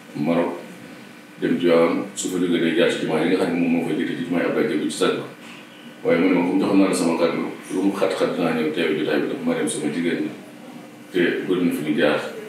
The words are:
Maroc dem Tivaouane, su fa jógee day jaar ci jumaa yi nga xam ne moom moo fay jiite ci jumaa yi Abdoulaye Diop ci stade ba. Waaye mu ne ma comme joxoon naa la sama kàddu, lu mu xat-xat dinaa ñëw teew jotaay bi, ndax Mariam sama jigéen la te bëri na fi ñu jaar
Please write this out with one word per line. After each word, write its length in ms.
Maroc 380
dem 160
Tivaouane, 460
su 140
fa 100
jógee 200
day 160
jaar 160
ci 140
jumaa 180
yi 120
nga 100
xam 100
ne 40
moom 200
moo 80
fay 100
jiite 200
ci 80
jumaa 180
yi 40
Abdoulaye 200
Diop 120
ci 60
stade 240
ba. 60
Waaye 160
mu 100
ne 60
ma 120
comme 140
joxoon 180
naa 80
la 80
sama 240
kàddu, 240
lu 80
mu 80
xat-xat 440
dinaa 200
ñëw 160
teew 280
jotaay 200
bi, 80
ndax 180
Mariam 220
sama 240
jigéen 320
la 80
te 80
bëri 180
na 100
fi 160
ñu 80
jaar 200